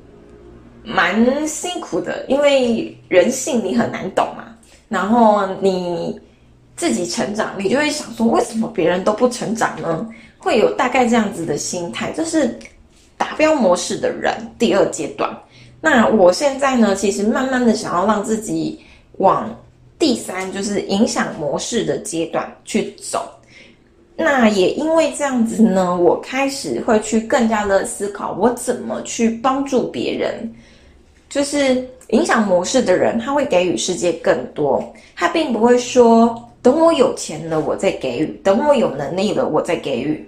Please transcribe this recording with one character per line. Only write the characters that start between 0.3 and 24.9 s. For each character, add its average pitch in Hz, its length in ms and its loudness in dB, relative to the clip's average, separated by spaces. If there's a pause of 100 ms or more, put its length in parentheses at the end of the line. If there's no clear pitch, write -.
蛮 226 640 0
辛 349 340 -8
苦 - 180 -6
的， - 280 -6
因 277 120 0
为 254 560 2 (120)
人 180 240 4
性 240 340 -2
你 175 100 -2
很 131 160 0
难 101 220 -8
懂 - 140 0 (100)
嘛。 - 80 -14 (420)
然 190 220 -2
后 214 380 6 (120)
你 175 580 -2 (580)
自 330 180 -2
己 180 140 -2
成 208 260 -4
长， 214 240 -4
你 196 100 -2
就 254 100 2
会 302 120 2
想 - 240 -8
说， 226 140 0
为 330 160 2
什 226 120 -6
么 226 180 -2
别 165 140 2
人 180 160 0
都 214 80 2
不 240 160 0
成 - 280 -4
长 - 260 -4
呢？ 165 260 -4 (300)
会 302 220 0
有 170 160 4
大 262 120 0
概 247 200 2
这 233 80 2
样 208 180 0
子 165 100 -8
的 147 140 -4
心 170 340 -6
态， 180 240 -8
这 320 80 -4
是 302 340 -2 (600)
达 - 180 -4
标 311 200 4
模 190 200 4
式 - 220 -6
的 - 140 -2
人 - 220 -2 (260)
第 196 160 2
二 180 160 4
阶 151 160 -8 (100)
段。 - 180 -4 (460)
那 254 260 4
我 214 240 6
现 269 280 0
在 262 180 0
呢， 202 180 4
其 196 160 0
实 202 120 -2
慢 262 260 0
慢 247 160 0
的 214 80 4
想 160 220 -4
要 185 100 2
让 208 180 2
自 214 140 -2
己 160 420 -6 (380)
往 190 360 2 (460)
第 277 160 2
三， 190 380 -8
就 196 100 -6
是 202 200 -4
影 202 220 2
响 190 320 -4
模 156 220 -4
式 214 240 -4
的 151 140 -2
阶 165 300 -6
段 123 220 -6 (140)
去 - 280 -4
走。 - 380 -8 (840)
那 277 340 2
也 185 220 2
因 311 240 -2